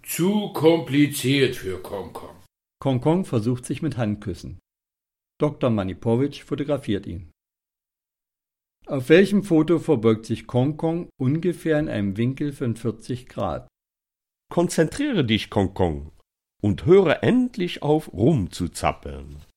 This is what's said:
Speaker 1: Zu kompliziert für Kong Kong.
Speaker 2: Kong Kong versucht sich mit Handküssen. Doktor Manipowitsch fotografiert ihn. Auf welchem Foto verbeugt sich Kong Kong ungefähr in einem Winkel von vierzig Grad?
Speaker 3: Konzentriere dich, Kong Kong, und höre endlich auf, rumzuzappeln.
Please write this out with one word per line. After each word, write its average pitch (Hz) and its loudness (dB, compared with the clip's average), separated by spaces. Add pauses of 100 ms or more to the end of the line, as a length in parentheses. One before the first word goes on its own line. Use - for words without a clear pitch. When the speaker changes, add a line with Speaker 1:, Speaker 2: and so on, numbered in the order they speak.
Speaker 1:
Zu 202 0
kompliziert 139 2
für 92 -8
Kong 92 -10
Kong. - -16 (460)
Speaker 2:
Kong 131 0
Kong 165 2
versucht 123 -2
sich 143 -6
mit 147 -4
Handküssen. 104 -6 (800)
Doktor 147 0
Manipowitsch 113 -2
fotografiert 135 -4
ihn. 90 -12 (1500)
Auf 131 -6
welchem 196 6
Foto 160 2
verbeugt 113 2
sich - -6
Kong 135 0
Kong 165 -4 (100)
ungefähr 160 0
in - -2
einem 101 -2
Winkel 135 -2
von 123 -4
vierzig 123 -8
Grad? 92 -6 (880)
Speaker 3:
Konzentriere 180 0
dich, 107 0
Kong 98 0
Kong, 73 -2 (500)
und 101 0
höre 170 6
endlich 220 0
auf, 156 0
rumzuzappeln. 78 -2 (200)